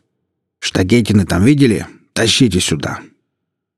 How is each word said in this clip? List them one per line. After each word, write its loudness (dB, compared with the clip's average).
«Штагетины 0
там -2
видели? 2
Тащите 0
сюда. -6